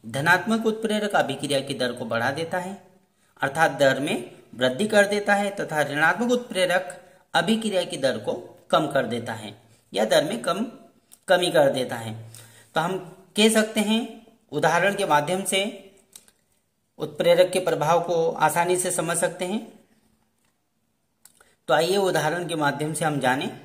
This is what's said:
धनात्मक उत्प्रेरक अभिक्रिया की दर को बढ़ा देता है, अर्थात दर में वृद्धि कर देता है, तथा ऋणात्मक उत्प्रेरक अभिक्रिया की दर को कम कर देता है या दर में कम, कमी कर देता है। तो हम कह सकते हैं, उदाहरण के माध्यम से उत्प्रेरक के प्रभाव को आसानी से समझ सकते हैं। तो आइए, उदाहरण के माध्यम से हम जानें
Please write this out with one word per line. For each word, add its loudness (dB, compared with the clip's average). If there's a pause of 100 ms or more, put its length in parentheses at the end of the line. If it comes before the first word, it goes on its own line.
धनात्मक 2
उत्प्रेरक -2
अभिक्रिया 0
की -8
दर -2
को -8
बढ़ा -2
देता -6
है, -8 (640)
अर्थात 2
दर 4
में -4 (240)
वृद्धि 0
कर 6
देता 0
है, 0
तथा -2
ऋणात्मक 2
उत्प्रेरक 0 (380)
अभिक्रिया 0
की -8
दर 0
को -4 (380)
कम 2
कर 0
देता -6
है -12 (380)
या 0
दर 4
में -4
कम, -2 (640)
कमी 4
कर 6
देता -4
है। -8 (600)
तो 0
हम -2 (380)
कह 6
सकते 0
हैं, 0 (520)
उदाहरण 2
के -2
माध्यम 0
से 0 (1400)
उत्प्रेरक 4
के 0
प्रभाव 2
को 0 (120)
आसानी 2
से -2
समझ -2
सकते -2
हैं। -4 (2000)
तो 4
आइए, 2
उदाहरण 0
के -4
माध्यम 0
से -4
हम 0
जानें 0 (140)